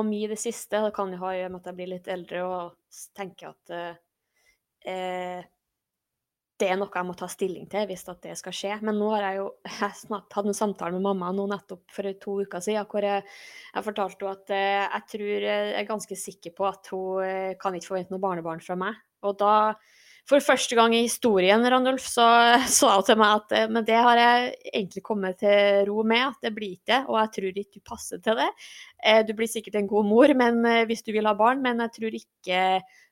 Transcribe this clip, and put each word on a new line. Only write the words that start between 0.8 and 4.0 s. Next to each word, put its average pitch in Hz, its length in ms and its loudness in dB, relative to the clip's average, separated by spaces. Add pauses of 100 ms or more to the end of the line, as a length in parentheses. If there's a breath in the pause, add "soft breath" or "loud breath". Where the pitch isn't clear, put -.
Det 214 100 0
kan 196 200 -6
jo 180 100 -12
ha 185 80 -6
å 185 60 -4
gjøre 185 160 -6
med 180 100 -14
at 190 80 -16
jeg 180 80 -14
blir 180 100 -10
litt 180 220 -12
eldre 175 340 -8
og 180 300 -8 (160)
s-, - 240 -20
tenker 180 400 -14
at, - 180 -20
eh, 170 220 -10 (880)